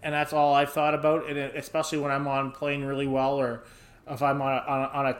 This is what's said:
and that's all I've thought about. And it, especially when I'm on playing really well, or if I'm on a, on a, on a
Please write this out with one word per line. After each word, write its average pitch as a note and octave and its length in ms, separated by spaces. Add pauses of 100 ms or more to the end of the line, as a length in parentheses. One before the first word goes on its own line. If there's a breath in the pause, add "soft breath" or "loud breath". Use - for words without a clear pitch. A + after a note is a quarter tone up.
and D3+ 100
that's D3 180
all D3 220
I've C#3+ 180
thought D3+ 220
about. D3+ 340
And D3 80
it, C#3 200
especially D#3 420
when C#3+ 140
I'm C#3+ 160
on C3+ 240
playing C#3+ 320
really C#3 240
well, C3 260
or A#2+ 300 (440 soft breath)
if C3 140
I'm C#3 180
on C3+ 120
a, B2+ 80
on C3+ 200
a, C3+ 140
on C#3 120
a B2+ 140